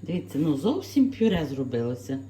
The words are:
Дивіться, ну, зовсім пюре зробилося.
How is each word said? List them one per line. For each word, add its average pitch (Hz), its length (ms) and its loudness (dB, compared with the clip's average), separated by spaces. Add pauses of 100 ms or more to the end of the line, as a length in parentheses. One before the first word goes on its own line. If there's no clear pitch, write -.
(100)
Дивіться, - 280 -4
ну, 151 180 2
зовсім 262 540 2
пюре 185 400 2
зробилося. 123 680 -4 (120)